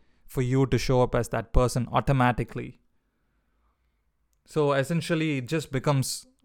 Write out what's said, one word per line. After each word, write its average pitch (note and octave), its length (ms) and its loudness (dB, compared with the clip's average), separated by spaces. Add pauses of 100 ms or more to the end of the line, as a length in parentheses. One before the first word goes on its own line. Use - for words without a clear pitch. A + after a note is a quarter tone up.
(260)
for - 160 -4
you C3 260 2
to B2 100 2
show B2 240 2
up B2 140 0
as A#2 140 -2
that A#2 240 -6
person B2 380 2
automatically. B2 880 0 (1700)
So C#3+ 280 0
essentially, D#3 680 -2
it B2 80 -8
just D#3 240 -4
becomes C3+ 560 -2 (180)